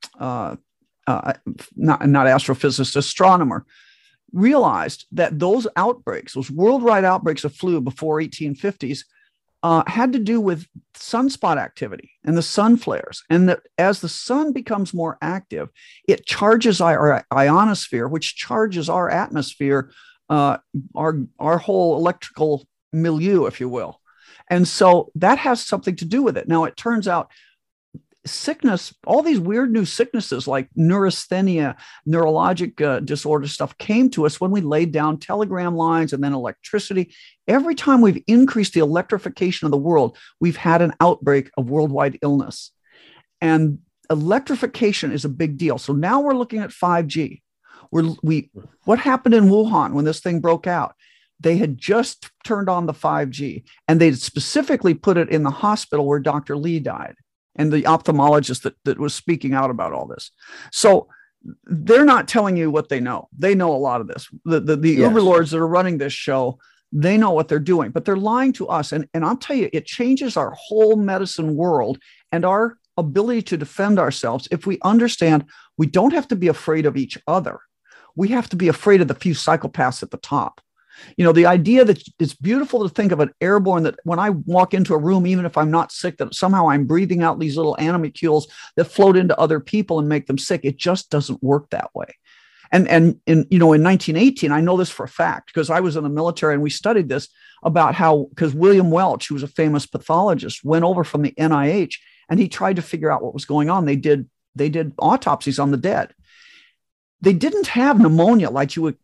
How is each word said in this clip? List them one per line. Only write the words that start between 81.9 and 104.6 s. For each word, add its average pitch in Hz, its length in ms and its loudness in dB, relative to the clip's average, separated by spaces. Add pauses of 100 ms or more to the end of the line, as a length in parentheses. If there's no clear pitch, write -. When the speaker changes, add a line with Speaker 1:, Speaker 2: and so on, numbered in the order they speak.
Speaker 1:
it's 151 140 -2
beautiful 233 520 -2
to - 80 -8
think 202 160 0
of 160 100 0
an 143 200 0
airborne, 185 440 2
that - 200 -4
when 170 140 -2
I 208 120 0
walk 180 440 0
into 190 180 0
a 156 60 2
room, 175 280 2
even 180 200 0
if 165 100 -6
I'm 156 140 0
not 165 200 0
sick, - 280 -8
that 123 160 -8
somehow 185 340 2
I'm 139 180 2
breathing 175 360 0
out 165 180 0
these 151 160 -4
little 156 240 0
animalcules 156 640 -2 (300)
that 170 80 2
float 196 320 4
into 185 240 2
other 156 180 2
people 196 400 -2
and 147 100 -2
make 151 180 -2
them 135 120 -2
sick. - 240 -4
It 143 140 -4
just 180 340 -4
doesn't 143 320 -4
work 143 280 0
that - 240 -8
way. - 200 -12 (560)
And, 185 180 4
and 165 380 4
in, 160 240 4
you 185 80 4
know, 165 140 6
in 151 100 6
nineteen 180 340 2
eighteen, 214 360 2
I 151 80 0
know 180 160 2
this 180 140 -2
for - 140 -12
a - 40 -10
fact - 440 -4
'cause 156 180 -2
I 165 100 0
was 165 160 -2
in 151 80 -4
the 143 60 -4
military 156 440 -2
and 143 80 0
we 147 80 -2
studied 202 380 -2
this 131 200 -6 (360)
about 165 300 2
how, 156 420 2
'cause 151 180 -2
William 185 360 4
Welch, 165 380 0
who 147 60 -6
was 139 80 -8
a 143 60 -10
famous 151 380 -2
pathologist, 165 760 -2
went 160 220 0
over 180 180 0
from 147 200 -4
the - 160 -4
N 156 140 0
I 143 200 2
H 185 280 -4 (280)
and 165 100 0
he 190 100 2
tried 190 280 -2
to 170 60 -4
figure 156 280 -4
out 147 120 -2
what - 120 -8
was 139 120 -12
going 147 240 0
on. 180 160 0
They 143 100 0
did, 139 320 0 (260)
they 143 140 -2